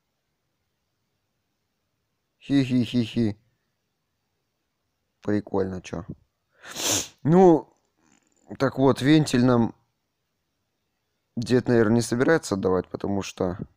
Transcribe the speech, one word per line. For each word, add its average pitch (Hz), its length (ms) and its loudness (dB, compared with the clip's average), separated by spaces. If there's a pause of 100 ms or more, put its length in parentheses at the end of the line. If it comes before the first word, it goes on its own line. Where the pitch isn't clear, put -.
(2500)
Хи-хи-хи-хи. 123 960 -2 (1900)
Прикольно, 98 580 -4
че. 85 240 -12 (1160)
Ну, 165 500 4 (880)
так 135 200 -4
вот, 131 240 2
вентиль 139 420 2
нам 120 300 2 (1600)
дед, 120 320 -2
наверное, 117 280 2
не 117 60 2
собирается 135 540 -2
отдавать, 92 320 -2
потому 95 340 -6
что 92 360 -6 (180)